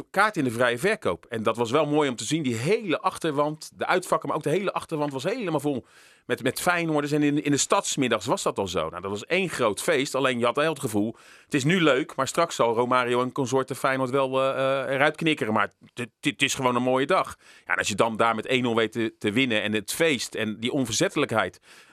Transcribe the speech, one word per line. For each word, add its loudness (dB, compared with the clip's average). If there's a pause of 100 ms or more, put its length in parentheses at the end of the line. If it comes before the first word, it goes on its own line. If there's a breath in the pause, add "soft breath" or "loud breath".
(120)
kaarten 0
in 2
de -2
vrije 2
verkoop. -2
En -4
dat 0
was 0
wel 4
mooi 2
om -4
te -8
zien. -2
Die 0
hele 0
achterwand, -2
de -4
uitvakken, 0
maar -2
ook -4
de 0
hele 0
achterwand -4
was -6
helemaal -2
vol -2 (400 soft breath)
met, -4
met -2
Feyenoorders. 0
En 2
in, 2
in 0
de 4
stad 2
's -4
middags 0
was -2
dat -2
al -2
zo. -2
Nou, -12
dat -6
was -8
één -2
groot 0
feest. 0
Alleen 0
je 2
had 2
heel 2
het -6
gevoel, 0 (300 loud breath)
het -8
is 2
nu 4
leuk, 2
maar 0
straks -2
zal 2
Romario 2
en -2
consorten -2
Feyenoord -2
wel, 0
eh, 2
eh, -2
eruit 2
knikkeren. 0
Maar 4
het, -4 (200)
het, -8 (100)
het -2
is 0
gewoon 2
een 0
mooie 2
dag. 0 (300 loud breath)
Ja, -4
en 0
als -2
je -4
dan 2
daar 2
met -6
één 0
nul 0
weet 2
te, -2
te 0
winnen 2
en -2
het -2
feest 0
en -4
die -4
onverzettelijkheid. 0 (320 loud breath)